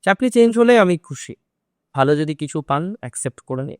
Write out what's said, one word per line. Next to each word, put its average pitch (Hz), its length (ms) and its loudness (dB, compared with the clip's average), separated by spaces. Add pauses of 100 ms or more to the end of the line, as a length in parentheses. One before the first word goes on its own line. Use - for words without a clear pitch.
চাকরি 196 280 0
চেঞ্জ 233 280 4
হলে 240 200 6
আমি 180 200 2
খুশি, - 360 -16 (600)
ভালো 139 200 2
যদি 151 180 -4
কিছু 151 280 -8
পান 165 380 -4
অ্যাকসেপ্ট - 400 -12
করে 131 240 -8
নিন। - 160 -14